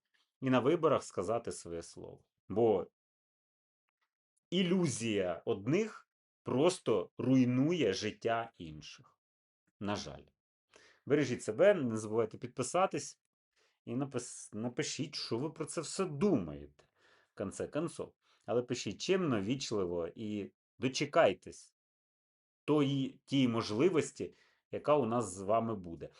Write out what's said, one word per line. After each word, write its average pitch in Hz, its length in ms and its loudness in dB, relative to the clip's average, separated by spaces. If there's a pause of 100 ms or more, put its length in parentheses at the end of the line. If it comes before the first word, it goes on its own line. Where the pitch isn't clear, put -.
(400)
і 131 100 0
на 127 100 4
виборах 147 440 2
сказати 101 480 -4
своє 85 300 -10
слово. 87 400 -16 (260)
Бо 101 380 4 (1600)
ілюзія 113 920 2
одних 127 640 0 (340)
просто 127 760 2
руйнує 131 760 4
життя 113 680 -2
інших. 78 580 -16 (640)
На 101 160 -2
жаль. 73 260 -10 (840)
Бережіть 123 360 2
себе, 165 320 6
не 127 220 -2
забувайте 107 420 -2
підписатись 165 800 -2 (640)
і 113 100 -6
напис-, 127 640 -6
напишіть, - 580 -4
що - 240 -4
ви 151 120 -4
про 151 160 -8
це - 140 -8
все 175 240 -4
думаєте, 117 800 -2 (500)
в - 40 -12
конце 95 280 -6
концов. 143 460 -8 (340)
Але 117 160 2
пишіть 120 380 -6
чемно, 165 420 2
вічливо 95 720 -2
і 104 360 -6 (280)
дочекайтесь 131 960 0 (880)
тої, 139 640 0
тієї 131 220 2
можливості, 113 840 0 (380)
яка 120 240 2
у 131 100 4
нас 110 280 0
з 98 60 -10
вами 113 340 0
буде. 85 340 -10 (120)